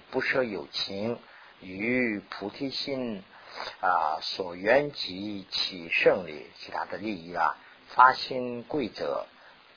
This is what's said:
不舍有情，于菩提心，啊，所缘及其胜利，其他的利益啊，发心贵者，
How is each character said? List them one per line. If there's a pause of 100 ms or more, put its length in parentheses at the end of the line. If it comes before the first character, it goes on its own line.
(120)
不
舍
有
情， (420)
于
菩
提
心， (580)
啊，
所
缘
及
其
胜
利，
其
他
的
利
益
啊， (300)
发
心
贵
者， (520)